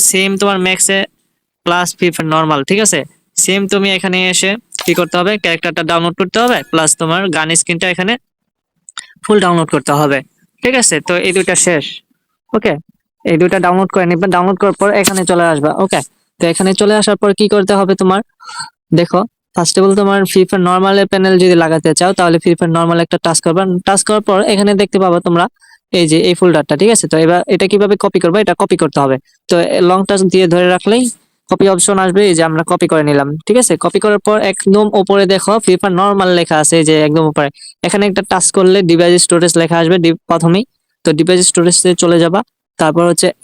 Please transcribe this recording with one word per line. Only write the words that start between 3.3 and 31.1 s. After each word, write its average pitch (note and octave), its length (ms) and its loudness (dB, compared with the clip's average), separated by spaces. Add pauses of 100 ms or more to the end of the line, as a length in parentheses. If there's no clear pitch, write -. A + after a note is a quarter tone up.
সেম F#3+ 240 -2 (100)
তুমি G3 160 0 (100)
এখানে F#3 200 -4 (160)
এসে F#3 180 -2 (340)
কি F3 140 0
করতে E3+ 180 -4
হবে? F3+ 160 0 (100)
ক্যারেক্টারটা E3+ 460 -4
ডাউনলোড E3+ 320 -2
করতে F#3 220 -4
হবে, B3 140 0 (140)
প্লাস D#3+ 240 0
তোমার E3 260 -2 (140)
গান D#3 140 -2 (100)
স্ক্রিনটা F3+ 340 -4
এখানে F#3 200 -4 (1080)
ফুল G#3+ 220 0
ডাউনলোড E3+ 320 0
করতে D3 240 -2
হবে, C#3 200 0 (440)
ঠিক B3+ 180 0
আছে? F3 140 -2 (120)
তো F3+ 60 -2 (140)
এই F#3 60 -2
দুইটা F#3 220 -2 (100)
শেষ, D#3+ 200 0 (680)
ওকে? G#3+ 200 -2 (520)
এই E3+ 160 0
দুইটা F3+ 240 2
ডাউনলোড F#3 280 0
করে F#3 160 0
নিবা। F3+ 260 0
ডাউনলোড F3+ 260 0
করার G3+ 200 0
পর G3+ 80 2 (120)
এখানে F#3+ 200 -2 (100)
চলে F3 220 2
আসবা, D3 180 -2 (120)
ওকে? F#3 180 -2 (380)
তো - 120 0
এখানে F#3+ 200 -2 (100)
চলে G#3 200 2
আসার G3+ 200 0
পর G#3 80 2 (100)
কি G#3+ 140 2
করতে G3+ 260 0
হবে F#3+ 220 0
তোমার? F#3+ 200 0 (800)
দেখো, F3 200 0 (340)
first E3+ 240 -2
of F#3+ 80 4
all G3 160 4
তোমার G3 180 2 (120)
ফ্রি F#3+ 180 2
ফায়ার F#3+ 180 0
নরমালের G3 440 2
প্যানেল F#3+ 220 2 (100)
যদি F3+ 200 4
লাগাতে D#3+ 360 0
চাও, F3+ 200 2
তাহলে E3+ 240 2
ফ্রি F3 160 2
ফায়ার E3+ 180 -2
নরমাল E3+ 280 0
একটা F3+ 200 -4
টাচ - 200 0
করবা। F3 180 0 (220)
টাচ G3 220 0
করার G#3+ 220 0
পর F#3+ 100 2 (140)
এখানে G3+ 180 2 (100)
দেখতে G3+ 220 -2
পাবা F3 140 2 (100)
তোমরা F3 180 2 (540)
এই E3+ 120 2
যে D#3+ 60 2 (120)
এই F3 100 0
ফোল্ডারটা, D#3 420 2
ঠিক G#3 140 4
আছে? - 120 -2
তো D#3+ 100 -2
এবার E3 220 2 (140)
এটা F#3+ 180 0
কিভাবে G3+ 320 2
কপি G3 200 0
করবা? F#3 200 0
এটা F3+ 180 0
কপি F#3+ 160 0
করতে D#3 260 -2
হবে। C3 120 0 (340)
তো F3+ 60 2 (340)
লং F#3 160 2
টাচ G3 160 0 (100)
দিয়ে F#3+ 220 2
ধরে F3+ 220 2
রাখলেই A3 280 0 (460)